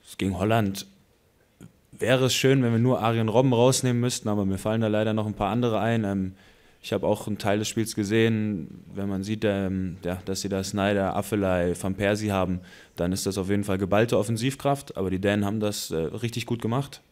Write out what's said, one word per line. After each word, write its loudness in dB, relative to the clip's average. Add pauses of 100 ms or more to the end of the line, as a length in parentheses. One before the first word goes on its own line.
(160)
Gegen -2
Holland 0 (1040)
wäre 2
es 2
schön, 4
wenn 2
wir 4
nur 4
Arjen 2
Robben 4
rausnehmen 4
müssten, -2
aber 2
mir 0
fallen 0
da 2
leider 2
noch 0
ein -4
paar 0
andere 0
ein. 2
Ähm, -2 (480)
ich -8
habe -2
auch 0
einen -4
Teil 0
des -2
Spiels -4
gesehen, 0 (100)
wenn -6
man -4
sieht, -4
ähm, -2
ja, -4
dass -6
sie -6
da -2
Sneijder, 0
Affelay, 0
Van -4
Persie 0
haben, 0 (360)
dann 0
ist -4
das -2
auf -4
jeden 2
Fall -2
geballte 2
Offensivkraft, -2
aber -2
die -2
Dänen 2
haben -2
das, -4
äh, -2
richtig -4
gut -4
gemacht. -4